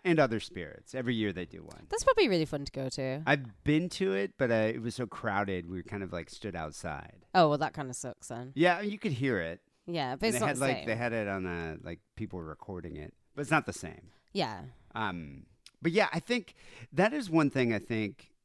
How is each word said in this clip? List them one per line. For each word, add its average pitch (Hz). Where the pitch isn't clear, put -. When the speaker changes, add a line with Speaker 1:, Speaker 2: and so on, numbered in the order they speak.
Speaker 1:
and 170
other 117
spirits. -
Every 123
year 107
they 87
do 82
one. -
Speaker 2:
That's 440
probably 440
really 170
fun 143
to -
go 135
to. 135
Speaker 1:
I've 135
been 156
to 190
it, 196
but, 127
uh, 117
it 123
was 117
so 123
crowded, 98
we 90
kind 101
of, 87
like, 85
stood 98
outside. 76
Speaker 2:
Oh, 165
well, -
that -
kinda 131
sucks -
then. 123
Speaker 1:
Yeah, 170
you 208
could 190
hear 123
it. 82
Speaker 2:
Yeah, 139
but 208
Speaker 1:
And 226
Speaker 2:
it's -
Speaker 1:
they 123
Speaker 2:
not 208
Speaker 1:
had, 139
Speaker 2:
the 127
Speaker 1:
like, 131
Speaker 2:
same. 73
Speaker 1:
they 110
had 120
it 110
on 95
a, 82
like, 85
people 95
were 80
recording 85
it, 76
but 143
it's 131
not 156
the -
same. -
Speaker 2:
Yeah. 113
Speaker 1:
Um, 87
but 170
yeah, 196
I 165
think 233
that 190
is 233
one 156
thing 120
I 104
think 110